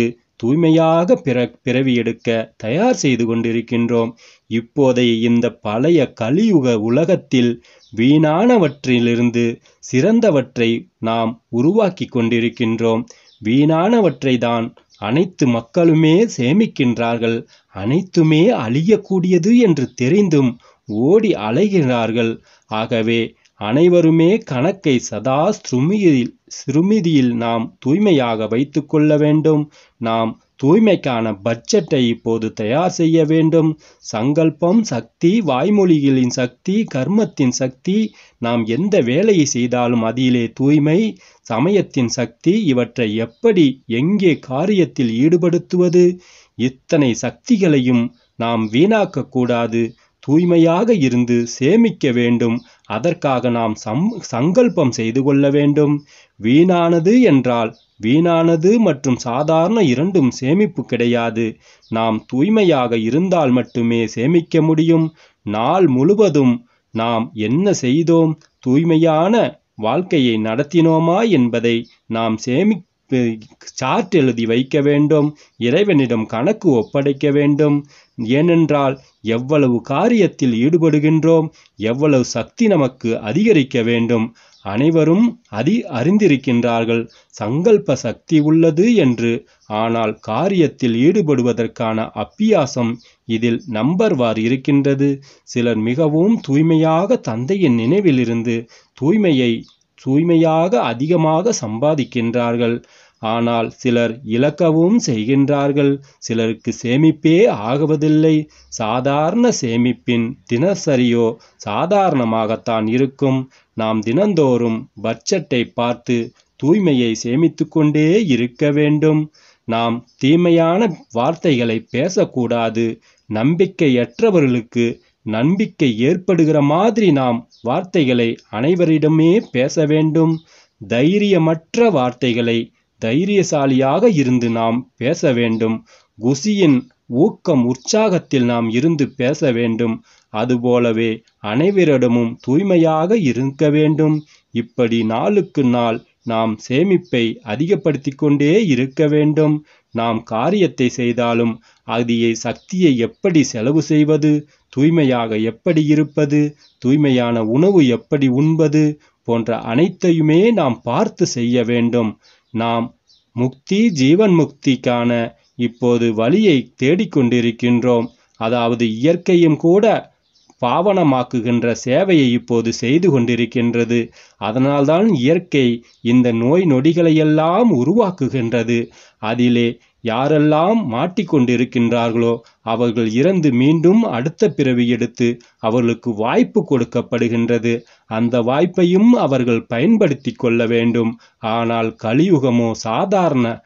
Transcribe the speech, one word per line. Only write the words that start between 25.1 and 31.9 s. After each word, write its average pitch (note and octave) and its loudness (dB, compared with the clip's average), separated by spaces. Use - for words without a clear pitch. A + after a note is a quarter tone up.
ஸ்ருமியில், D#3 0
ஸ்ருமிதியில் D#3+ 0
நாம் A#2 -2
தூய்மையாக B2+ 0
வைத்து C#3+ -2
கொள்ள D3+ 0
வேண்டும். D3+ 2
நாம் A2+ -2
தூய்மைக்கான D3 0
பட்ஜெட்டை B2+ -2